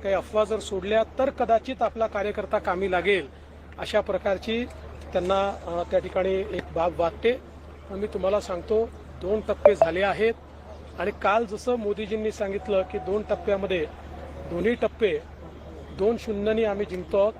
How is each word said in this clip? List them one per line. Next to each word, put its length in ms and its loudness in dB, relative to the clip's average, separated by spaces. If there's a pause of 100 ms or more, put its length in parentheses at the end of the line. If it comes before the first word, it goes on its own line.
काही 120 2
अफवा 280 2
जर 160 0
सोडल्या, 440 0
तर 260 0
कदाचित 520 2
आपला 260 0
कार्यकर्ता 500 -2
कामी 340 0
लागेल, 360 2 (520)
अशा 220 2
प्रकारची 640 0 (480)
त्यांना, 520 2
अ, 260 -4
त्या 80 6
ठिकाणी 340 0
एक 280 -2 (140)
बाब 240 0
वाटते. 340 2 (560)
पण 60 -8
मी 120 -4
तुम्हाला 340 0
सांगतो, 480 0 (320)
दोन 260 0
टप्पे 280 8
झाले 260 4
आहेत 320 2 (680)
आणि 120 0 (100)
काल 240 4
जसं 300 -2
मोदीजींनी 560 -2
सांगितलं 500 0
की 160 -4
दोन 320 0
टप्प्यामध्ये, 560 0 (640)
दोन्ही 260 2
टप्पे 440 0 (800)
दोन 220 2
शून्यनी 440 0
आम्ही 260 0
जिंकतो 300 0
आहोत. 200 4